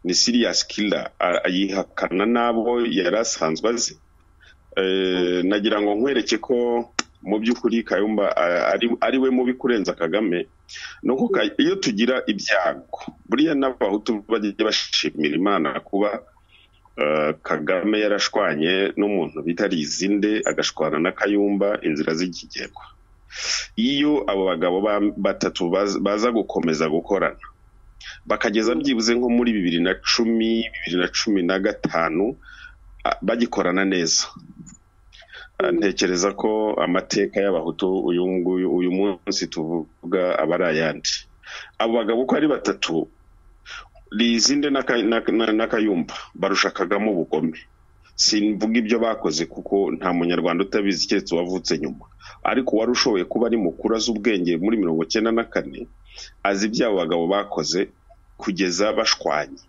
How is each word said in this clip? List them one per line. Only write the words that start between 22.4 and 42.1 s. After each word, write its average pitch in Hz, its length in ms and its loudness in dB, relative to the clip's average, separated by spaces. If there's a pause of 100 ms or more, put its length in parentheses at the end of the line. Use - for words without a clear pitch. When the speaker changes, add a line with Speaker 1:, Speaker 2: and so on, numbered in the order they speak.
Speaker 1:
Iyo 139 520 2
abo 98 160 0
bagabo 90 360 2
ba-, 104 360 2
batatu 98 560 0
baz-, 98 280 2
baza 107 320 2
gukomeza 82 560 0
gukorana, 82 520 0 (840)
bakageza 110 500 0
Speaker 2:
Mm. 160 60 -2
Speaker 1:
byibuze 120 340 0
nko 120 140 2
muri 120 240 4
bibiri 90 320 0
na 92 100 2
cumi, 113 800 2
bibiri 85 320 -4
na 90 80 -2
cumi 101 320 0
na 92 160 2
gatanu, 92 720 0 (720)
a-, - 160 0
bagikorana 98 640 0
neza. 90 400 2 (1400)
A, - 100 2
Speaker 2:
Mm. 87 80 0
Speaker 1:
ntekereza 92 540 2
ko 107 480 0
amateka 92 600 0
y'abahutu 87 460 0 (220)
uyu 90 180 2
nguyu, 92 460 0
uyu 90 180 2
munsi 92 560 -2
tuvuga 85 960 -2
aba 80 140 0
ari 87 80 0 (160)
ayandi. 78 320 -2 (640)
Abo 113 220 2
bagabo 113 240 0